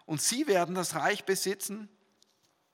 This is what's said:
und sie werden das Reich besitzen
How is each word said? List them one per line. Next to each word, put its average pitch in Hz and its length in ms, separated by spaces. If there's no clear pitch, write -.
und 156 160
sie 269 240
werden 180 300
das 175 200
Reich 185 280
besitzen 202 640